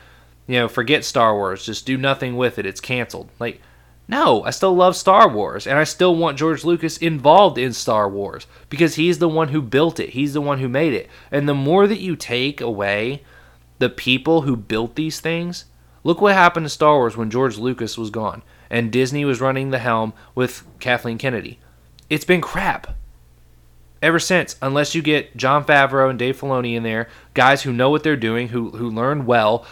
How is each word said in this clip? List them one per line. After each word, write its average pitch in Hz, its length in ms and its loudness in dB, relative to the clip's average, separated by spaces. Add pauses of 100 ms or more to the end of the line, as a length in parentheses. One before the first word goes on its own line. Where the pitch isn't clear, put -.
(460)
you 123 140 -2
know, 117 80 2
forget 127 380 0
Star 113 280 2
Wars, 95 320 -4
just 107 200 -10
do 131 120 -2
nothing 131 380 -2
with 123 240 -2
it, 202 60 -4
it's 190 160 -8
canceled"? 120 480 -8 (100)
Like, - 220 -8 (480)
no, 214 340 2
I - 80 -6
still 190 220 0
love 180 220 4
Star 196 340 6
Wars, 104 380 -4
and 139 100 2
I 151 60 4
still 180 320 2
want 160 220 -2
George 151 260 -2
Lucas 165 340 -2
involved 160 600 4
in 123 160 -2
Star 107 360 0
Wars, 98 380 -8 (220)
because 151 260 2
he's 165 240 2
the 170 100 2
one 156 200 0
who 151 120 0
built 135 380 2
it, 110 100 -6
he's 139 240 -2
the 151 80 -2
one 143 180 -2
who 131 100 -4
made 139 240 2
it. - 160 -4 (220)
And 143 160 0
the 147 60 2
more 151 340 4
that 202 120 0
you 185 160 -4
take 127 460 -4
away 110 640 -2 (560)
the 127 100 2
people 131 520 0
who 135 140 -2
built 113 400 -6
these 156 240 -6
things, 170 460 -8 (400)
look 165 160 0
what 202 120 4
happened 175 320 4
to 147 40 -6
Star 151 260 4
Wars 120 220 2
when 113 120 -4
George 120 280 0
Lucas 120 400 -6
was 113 120 -6
gone, 107 340 -8 (260)
and 117 220 -2
Disney 131 320 0
was 131 180 0
running 135 300 -2
the 131 80 -2
helm 113 340 -2 (220)
with 127 300 -4 (140)
Kathleen 120 380 -2
Kennedy. 120 420 -6 (500)
It's 151 140 -2
been 180 160 4
crap - 560 -4 (1080)
ever 165 180 2
since, 175 420 0
unless 139 340 -2
you 165 60 -2
get 147 340 -2
Jon 135 300 2
Favreau 139 440 4
and 131 80 -4
Dave 127 220 -2
Filoni 123 380 -2
in 117 60 -6
there, 113 260 -4 (240)
guys 135 300 4
who 135 100 -4
know 127 160 2
what 151 140 0
they're 151 120 2
doing, 117 320 -2
who, 117 220 -6
who 117 200 -8
learned 123 380 -2
well 117 440 2